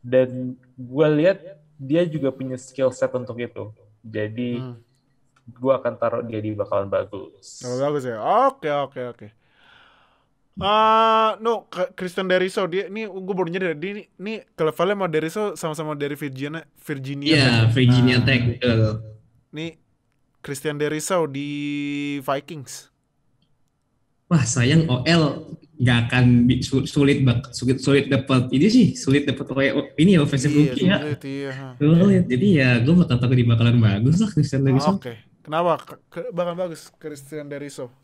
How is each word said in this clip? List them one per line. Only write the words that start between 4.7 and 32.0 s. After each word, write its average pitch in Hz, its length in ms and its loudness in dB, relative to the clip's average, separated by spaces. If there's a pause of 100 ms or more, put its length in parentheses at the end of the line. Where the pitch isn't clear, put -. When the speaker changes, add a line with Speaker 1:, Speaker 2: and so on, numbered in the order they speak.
Speaker 1:
gue 127 320 -2
akan 120 160 -4
taruh 117 320 -4
dia 110 160 -6
di 107 160 -6
bakalan 101 320 -2
bagus. - 720 -8
Speaker 2:
Bakalan 123 240 -6
bagus 147 160 -4
ya? 117 160 -8 (320)
Oke, 160 200 -8
oke, 139 320 -6 (120)
oke. 104 140 -20 (1200)
Eh, 220 760 2 (100)
no, 220 320 -2
ke-, 180 240 -4
Christian 185 320 -6
Derisaw, 185 400 0
dia, 185 160 -4
ini 208 240 -10
gue 190 260 -8
baru 180 140 -2
nyadar, 180 240 -4
dia 156 240 -8
ini, 196 80 -16 (160)
ini 208 320 -10
Caleb 156 240 -2
Farley 185 160 0
sama 190 160 -2
Derisaw 160 380 -2 (100)
sama-sama 156 400 -8
dari 143 160 -6
Virginia, 143 480 -10 (160)
Virginia 143 560 -6
Speaker 3:
Iya, 135 160 4
Speaker 2:
Tech. 113 240 4
Speaker 3:
Virginia 127 480 4
Speaker 2:
Nah, 123 80 0
Speaker 3:
Tech, 127 120 4 (200)
betul. 110 400 0 (560)
Speaker 2:
ini 160 100 -8 (760)
Christian 147 320 -8
Derisaw 151 480 -2
di 143 260 -8 (680)
Vikings. 143 720 -10 (1400)
Speaker 3:
Wah, 147 160 2
sayang 135 480 2
O 123 160 -2
L 160 480 0 (260)
nggak 120 240 4
akan 127 180 2 (220)
bi-, 127 160 2
su-, - 240 -2
sulit 143 340 2
bak-, 120 300 0
sulit, 127 280 -2
sulit 139 280 2
dapat 131 420 2
ini 147 200 2
sih, 226 260 6
sulit 143 300 0
dapat 135 260 -6
way-, 135 240 0 (220)
ini 180 180 6
ya, 156 60 6
offensive 143 280 0
Speaker 2:
Iya, 147 140 4
Speaker 3:
rookie 135 220 0
ya. 180 120 4
Speaker 2:
sulit, 151 280 -6
iya, 139 280 -8
ha. 135 220 -12
Speaker 3:
Sulit. 175 500 4